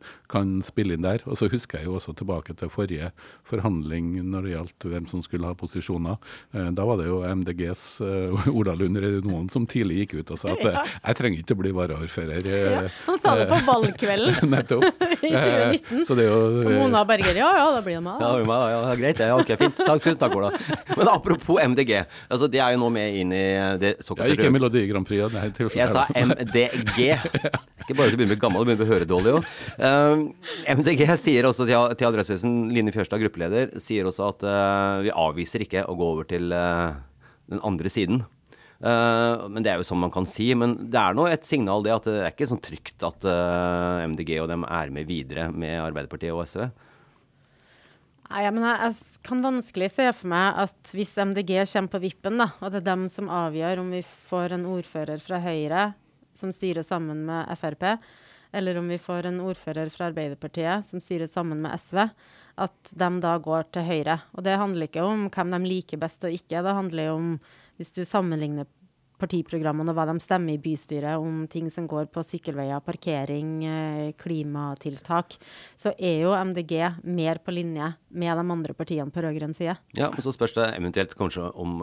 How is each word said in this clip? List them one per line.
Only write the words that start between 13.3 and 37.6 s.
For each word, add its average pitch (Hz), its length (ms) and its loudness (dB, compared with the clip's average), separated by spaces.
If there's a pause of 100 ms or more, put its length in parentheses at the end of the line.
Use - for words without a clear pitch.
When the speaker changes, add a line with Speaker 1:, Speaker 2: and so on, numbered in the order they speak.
Speaker 2:
det 226 140 4
på 320 80 6
Speaker 1:
eh, 277 80 2
Speaker 2:
valgkvelden 208 840 4
Speaker 1:
<laughs> 135 60 6
nettopp. 127 280 2 (240)
Speaker 2:
<laughs> 339 160 0
i 320 100 2
tjue 117 400 4
nitten. - 280 -2
Speaker 1:
Eh, 339 40 0
så 135 100 2
det 117 100 6
er 107 40 6
jo, 113 320 4
Speaker 2:
Og 110 160 4
Mona 247 280 6
Berger, 196 300 4
«Ja, 262 220 4
ja, 302 160 6
da 240 80 0
blir 180 140 -4
han 165 80 -4
med, 185 160 -4
da.» 117 80 2
Speaker 3:
Ja, 123 100 4
blir 113 80 2
med, 117 160 4
da. 117 80 4
Ja, 117 260 0
greit, 135 220 2
ja, 117 180 4
ok, 120 220 4
fint. - 240 2
Takk, 151 220 4
tusen 165 180 2
takk, 127 160 4
Ola. 98 140 2 (440)
Men 214 120 4
apropos 175 520 4
M 127 140 6
D 135 100 4
G, 104 200 2 (260)
altså, 127 220 2
det 131 100 4
er 123 160 4
jo 123 80 2
nå 117 60 2
med 107 260 0
inn 92 160 0
i 95 120 2 (360)
det 101 240 2
såkalte - 240 -2
Speaker 1:
Ja, 147 60 4
ikke 110 100 4
Speaker 3:
rød- 127 140 6
Speaker 1:
Melodi 120 280 4
Grand 98 200 -2
Prix, 104 160 0
ja, 107 40 2
det 110 140 -4
er 104 80 -2
helt 101 80 -10
tilfeldig. 117 240 0
Speaker 3:
Jeg 127 80 4
sa 131 240 4
M 123 160 4 (240)
D 120 140 6 (300)
G. 127 140 6 (760)
Ikke 131 80 -2
bare 139 120 6
at 104 40 6
du 113 80 2
begynner 107 160 4
å - 0 -
bli 104 80 -2
gammel, 107 220 4
du - 20 2
begynner 110 160 4
å - 0 -
bli 110 80 4
høredårlig 90 400 4
jo. 160 80 6 (400)
Ehm, 147 440 6 (440)
M 139 160 4
D 160 160 4
G 147 60 6 (100)
sier 135 320 4
også 127 180 2
til, 120 300 4
til 120 140 2
Adresseavisen, 107 460 2 (200)
Line 107 160 4
Fjørstad, 104 320 -2
gruppeleder, 98 560 0
sier 104 260 -2
også 98 220 -2
at, 98 160 -6
eh, 98 640 2
«vi 107 80 0
avviser 82 480 0
ikke 95 240 -2
å 90 80 -6
gå 87 80 0 (100)
over 78 140 -4
til, 87 240 -2
eh, 87 420 2 (560)
den 98 140 -6